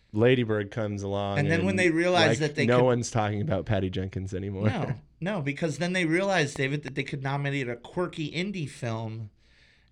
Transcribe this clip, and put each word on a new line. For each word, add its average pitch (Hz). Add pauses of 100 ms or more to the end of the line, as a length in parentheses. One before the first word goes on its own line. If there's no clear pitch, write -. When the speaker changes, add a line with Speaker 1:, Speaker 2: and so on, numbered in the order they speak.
(120)
Speaker 1:
Lady 123
Bird 104
comes 104
along 101
Speaker 2:
And 147
then 165
when 196
Speaker 1:
and, 196
Speaker 2:
they 180
realize 170
Speaker 1:
like, -
Speaker 2:
that 151
they 147
Speaker 1:
no 120
Speaker 2:
could 123
Speaker 1:
one's 120
talking 104
about 95
Patty 95
Jenkins 95
anymore. 98
Speaker 2:
No, 135 (280)
no, 185
because 139
then 175
they 185
realized, 170
David, 139
that 139
they 139
could 135
nominate 139
a 120
quirky 165
indie 185
film 113 (640)